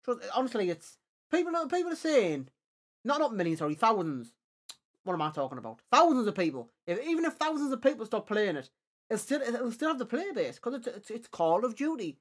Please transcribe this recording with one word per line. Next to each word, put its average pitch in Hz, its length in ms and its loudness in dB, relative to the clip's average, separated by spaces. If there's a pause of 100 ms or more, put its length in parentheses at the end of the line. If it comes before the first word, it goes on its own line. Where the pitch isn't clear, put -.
Trust, 240 160 -4 (140)
honestly, 233 340 0
it's, - 300 -6 (320)
people, 339 220 2 (160)
people 349 240 0
are 302 40 -4
saying, 180 520 2 (540)
not, 285 160 0
not 277 160 2
millions, 165 260 0
sorry, 151 160 0
thousands. 160 560 0 (720)
What 185 100 -2
am 160 80 -2
I 151 80 -2
talking 139 260 -4
about? 113 240 -12 (100)
Thousands 269 360 8
of 202 80 -2
people. 139 360 -2 (160)
If, 180 160 -2
even 330 220 0
if 311 100 -2
thousands 294 380 -2
of 262 80 -4
people 247 240 2
stop 208 220 -4
playing 208 300 0
it, 131 120 -8 (400)
it'll 220 100 0
still, 277 220 -2
it'll 240 320 -4
still 302 160 -2
have 311 100 0
the 247 60 -4
player 330 300 -4
base, 156 240 -2
'cause 240 160 -6
it's, 247 120 -8
it's, 208 240 -10
it's 233 180 -10
Call 170 360 2
of 233 120 -2
Duty. 247 440 -4